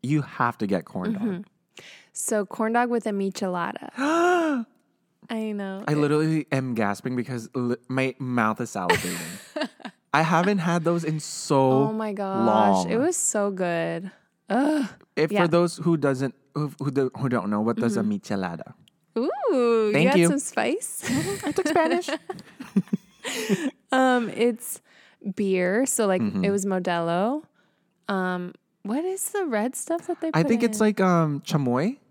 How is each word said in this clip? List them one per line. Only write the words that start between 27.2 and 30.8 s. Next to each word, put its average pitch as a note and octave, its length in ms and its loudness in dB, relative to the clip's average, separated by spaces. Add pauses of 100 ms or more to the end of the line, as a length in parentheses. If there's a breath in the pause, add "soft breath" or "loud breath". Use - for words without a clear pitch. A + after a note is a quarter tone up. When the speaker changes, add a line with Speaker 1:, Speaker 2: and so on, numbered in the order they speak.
Speaker 2:
Um, F#3 460 -4 (300)
what B3 220 -2
is F#4+ 260 -4
the G4 140 -2
red A#3 300 -2
stuff - 320 -6
that F4 140 -6
they E4 120 -2
Speaker 1:
I E3 100 2
Speaker 2:
put - 60 0
Speaker 1:
think A3+ 140 2
it's A3 160 -2
Speaker 2:
in? G#3+ 60 4